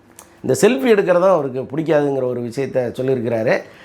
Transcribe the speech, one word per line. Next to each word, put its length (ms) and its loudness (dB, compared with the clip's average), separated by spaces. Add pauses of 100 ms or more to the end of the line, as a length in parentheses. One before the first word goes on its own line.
(420)
இந்த 260 2
செல்ஃபி 300 4
எடுக்கிறதும் 320 4
அவருக்கு 320 0
பிடிக்காதுங்கிற 640 -2
ஒரு 180 -4
விஷயத்த 580 -4
சொல்லியிருக்கிறாரு. 640 -2 (240)